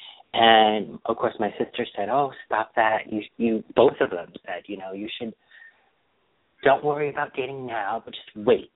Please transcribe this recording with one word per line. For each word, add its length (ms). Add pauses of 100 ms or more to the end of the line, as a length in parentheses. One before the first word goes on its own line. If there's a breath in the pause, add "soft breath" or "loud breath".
(340 loud breath)
And, 720
of 120
course, 220
my 180
sister 280 (100)
said, 140
"Oh, 220 (140)
stop 300
that." 360
You, 100 (160)
you, 260 (120)
both 240
of 120
them 200 (140)
said, 220
you 100
know, 160
"You 160 (100)
should, 140 (1300 soft breath)
don't 220
worry 240
about 260
dating 300
now, 400
but 80
just 340
wait. 280